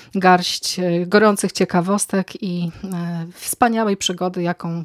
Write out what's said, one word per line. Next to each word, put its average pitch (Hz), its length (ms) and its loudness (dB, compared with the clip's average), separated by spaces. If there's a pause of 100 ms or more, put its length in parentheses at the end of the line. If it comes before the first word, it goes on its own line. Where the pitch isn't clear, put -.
(140)
garść, 180 640 2
e, 175 280 0
gorących 208 460 4
ciekawostek 190 920 -2
i, 175 280 -4 (240)
e, 170 380 -6
wspaniałej 226 640 0
przygody, 180 460 -4
jaką 170 420 -4